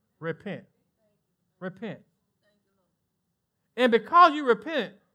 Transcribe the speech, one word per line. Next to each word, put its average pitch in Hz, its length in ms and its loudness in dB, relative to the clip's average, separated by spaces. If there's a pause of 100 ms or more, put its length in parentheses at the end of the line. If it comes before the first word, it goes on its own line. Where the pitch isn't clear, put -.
(200)
Repent. 160 460 -10 (960)
Repent." 185 400 -12 (1800)
And 247 160 0
because 320 420 4
you 294 120 -8
repent, 240 480 -2 (220)